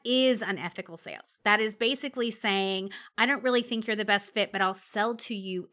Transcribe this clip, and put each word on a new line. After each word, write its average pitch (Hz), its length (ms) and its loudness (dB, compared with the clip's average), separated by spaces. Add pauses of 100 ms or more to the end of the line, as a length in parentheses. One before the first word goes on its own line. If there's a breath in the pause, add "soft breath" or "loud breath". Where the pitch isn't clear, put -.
is 254 380 4
unethical 175 540 -6
sales. - 480 -14
That 208 160 6
is 214 160 0
basically 247 560 -2
saying, 190 580 0 (280 loud breath)
"I 226 80 4
don't 269 160 0
really 247 200 4
think 226 240 -4
you're 220 100 0
the 208 80 -2
best 202 280 0
fit, 202 200 0
but 196 80 0
I'll 185 140 2
sell 220 400 -2
to 226 200 -8
you 190 380 -6